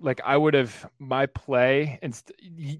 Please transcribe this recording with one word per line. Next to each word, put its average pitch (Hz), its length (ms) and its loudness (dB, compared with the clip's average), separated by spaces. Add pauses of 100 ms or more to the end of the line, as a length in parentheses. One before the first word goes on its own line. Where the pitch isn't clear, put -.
Like, 131 240 -2
I 139 100 2
would 151 200 4
have, 123 320 -2 (120)
my 135 260 -2
play, 135 760 0
and 135 120 -8
st-, - 300 -20
y-, 160 360 -12